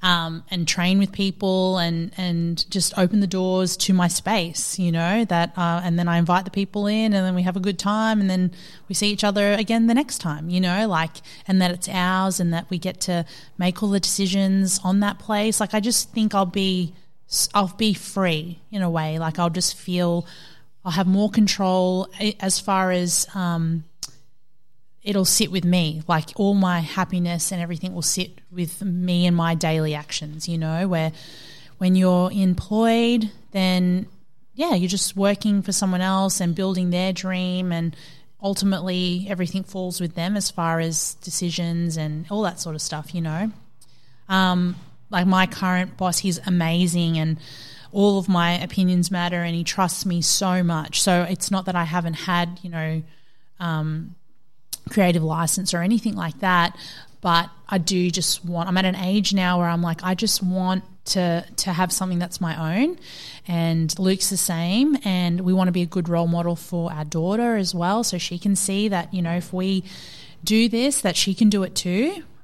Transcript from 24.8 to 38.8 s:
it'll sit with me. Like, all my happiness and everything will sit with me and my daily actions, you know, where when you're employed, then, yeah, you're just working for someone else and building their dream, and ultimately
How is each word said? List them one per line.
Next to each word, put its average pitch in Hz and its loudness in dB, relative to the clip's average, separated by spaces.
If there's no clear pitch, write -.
it'll 196 2
sit 202 2
with 180 0
me. 170 2
Like, 160 0
all 202 2
my 180 2
happiness 175 -2
and 175 -4
everything 175 -6
will 175 -6
sit - -4
with 175 -6
me 180 2
and 175 4
my 165 2
daily 156 0
actions, 151 -8
you 170 -2
know, 160 -2
where 160 0
when 185 4
you're 185 4
employed, 220 2
then, 185 2
yeah, 320 0
you're 180 2
just - -2
working 202 2
for 196 -4
someone 185 0
else 190 0
and 170 0
building 185 0
their 185 0
dream, 180 -2
and 165 -2
ultimately 185 0